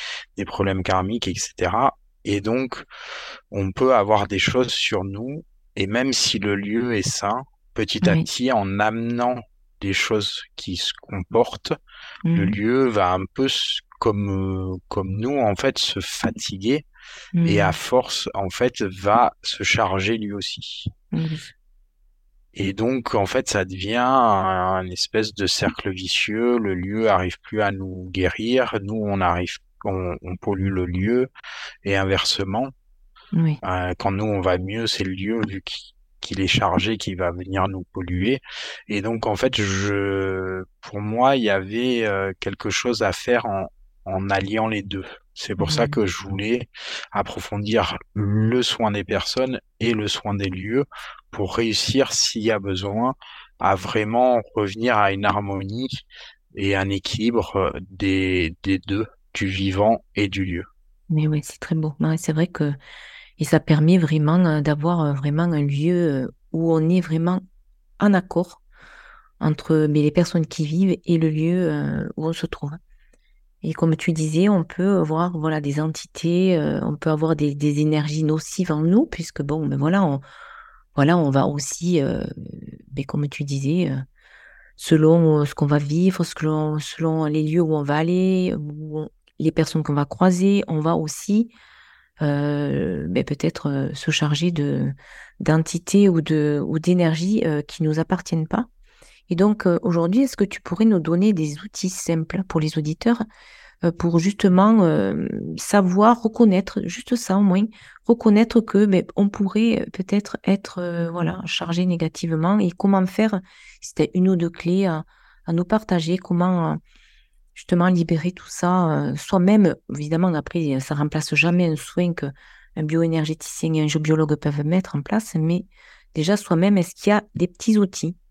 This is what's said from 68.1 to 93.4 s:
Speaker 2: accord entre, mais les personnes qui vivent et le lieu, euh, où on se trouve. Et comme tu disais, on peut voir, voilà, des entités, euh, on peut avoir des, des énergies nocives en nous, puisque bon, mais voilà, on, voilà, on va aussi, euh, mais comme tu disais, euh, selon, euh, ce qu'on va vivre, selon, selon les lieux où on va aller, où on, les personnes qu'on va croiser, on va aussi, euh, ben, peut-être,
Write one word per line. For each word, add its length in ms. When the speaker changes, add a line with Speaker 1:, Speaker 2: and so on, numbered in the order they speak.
Speaker 2:
accord 480
entre, 500
mais 120
les 100
personnes 340
qui 180
vivent 400
et 140
le 100
lieu, 440
euh, 440
où 120
on 40
se 140
trouve. 240
Et 60
comme 240
tu 160
disais, 380
on 120
peut 360
voir, 400
voilà, 240
des 180
entités, 800
euh, 240
on 140
peut 120
avoir 260
des, 200
des 260
énergies 420
nocives 480
en 120
nous, 240
puisque 340
bon, 260
mais 100
voilà, 280
on, 160
voilà, 220
on 140
va 160
aussi, 560
euh, 200
mais 100
comme 220
tu 160
disais, 480
euh, 60
selon, 640
euh, 60
ce 80
qu'on 120
va 120
vivre, 460
selon, 540
selon 460
les 180
lieux 200
où 120
on 80
va 140
aller, 580
où 460
on, 100
les 120
personnes 320
qu'on 120
va 100
croiser, 640
on 120
va 160
aussi, 520
euh, 880
ben, 160
peut-être, 460